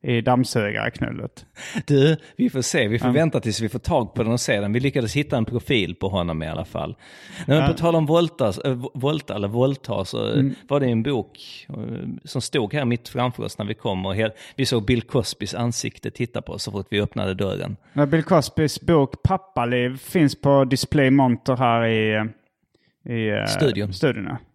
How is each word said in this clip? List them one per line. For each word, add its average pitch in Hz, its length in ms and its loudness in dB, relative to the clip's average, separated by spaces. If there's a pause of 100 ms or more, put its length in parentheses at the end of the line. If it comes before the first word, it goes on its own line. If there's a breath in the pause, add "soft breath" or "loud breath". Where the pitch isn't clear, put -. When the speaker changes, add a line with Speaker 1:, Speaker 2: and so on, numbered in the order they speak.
Speaker 1:
i 120 180 0
dammsugarknullet. 113 1200 -2 (420 loud breath)
Speaker 2:
Du, 147 300 4 (200 loud breath)
vi 247 120 2
får 131 120 -4
se. 120 260 2
Vi 110 120 0
får 127 80 0
Speaker 1:
Ja. 123 60 2
Speaker 2:
vänta 147 260 2
tills 107 220 -2
vi 110 80 -2
får 127 100 -6
tag 131 340 0
på 123 100 -2
den 110 80 0
och 120 80 0
se 110 200 0
den. 101 140 -2
Vi 120 60 2
lyckades 127 360 -2
hitta 147 220 -2
en 113 80 0
profil 107 500 -2
på 95 140 -4
honom 85 340 -2
i 78 40 -6
alla 80 180 -6
fall. 78 240 -8
Nej, - 580 -16
men 139 100 4
Speaker 1:
Ja. 143 100 4
Speaker 2:
på 160 60 2
tal 165 220 2
om 160 100 4
Volta, 160 420 2
eh, 101 40 2 (200)
Vo-, 123 220 -6
Volta 139 420 -4
eller 101 120 -2
Volta, 120 580 0
så, 110 220 -4
eh, 110 120 -2
Speaker 1:
Mm. 135 160 2 (120)
Speaker 2:
var 143 120 0
det 139 60 0
en 113 180 2
bok, 127 340 -4 (320)
eh, - 60 -10 (500)
som 135 160 -6
stod 147 320 -2
här 147 120 -2
mitt 117 240 -2
framför 123 340 -4
oss 101 140 -8
när 107 80 -6
vi 104 80 -6
kom. 95 320 -4
Och 95 100 -2
hel-, 110 160 0 (240 loud breath)
vi 135 100 0
såg 113 200 0
Bill 120 160 2
Cosbys - 540 -4
ansikte - 560 -4
titta - 300 -6
på - 120 -10
oss - 100 -8
så - 80 -8
fort 101 180 -6
vi 101 120 0
öppnade 98 320 -2
dörren. 95 420 -4 (180 soft breath)
Speaker 1:
Ja, 143 120 2
Bill 151 180 2
Cosbys 156 580 2
bok 151 420 2
Pappaliv 123 760 -2
finns - 440 2
på 139 240 6
display 135 460 2
monter 131 440 4
här 117 300 2
i, 110 300 2
eh, 107 80 0 (920)
i, 110 140 0
eh, 104 160 0
Speaker 2:
Studion. 104 480 0
Speaker 1:
studion, 110 360 -2
ja. - 80 -8 (180)